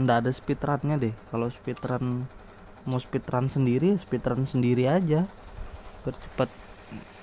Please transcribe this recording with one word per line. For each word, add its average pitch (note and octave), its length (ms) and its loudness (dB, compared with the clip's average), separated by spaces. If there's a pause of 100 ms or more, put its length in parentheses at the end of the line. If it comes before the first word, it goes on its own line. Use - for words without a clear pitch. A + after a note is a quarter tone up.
nggak A#2+ 160 4
ada B2+ 80 2
speedrunnya C#3+ 640 -2
deh. A#2+ 160 0 (160)
Kalau A#2 240 -2
speedrun, B2 720 -4 (640)
mau B2+ 80 0
speedrun B2+ 560 -2
sendiri, C#3 480 4
speedrun B2+ 480 0
sendiri B2 400 4
aja, E3+ 400 4 (720)
percepat. - 480 -2 (760)